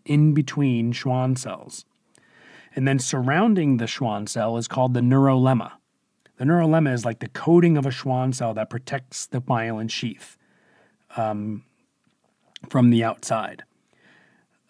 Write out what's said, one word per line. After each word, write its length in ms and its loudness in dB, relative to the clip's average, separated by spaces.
in 280 4
between 600 0
Schwann 420 -2
cells. 480 -12
And 120 0
then 120 2
surrounding 800 2
the 100 -2
Schwann 400 -6
cell 280 -4
is 120 -6
called 260 0
the 80 0
neurolemma. 720 2
The 80 -6
neurolemma 480 2
is 100 -4
like 160 -4
the 100 -10
coating 480 4
of 80 0
a 60 -2
Schwann 400 -2
cell 220 -4
that 160 -6
protects 560 -10
the 160 -6
myelin 480 -2
sheath. 480 -10
Um, 460 -4
from 240 4
the 140 4
outside. 600 -6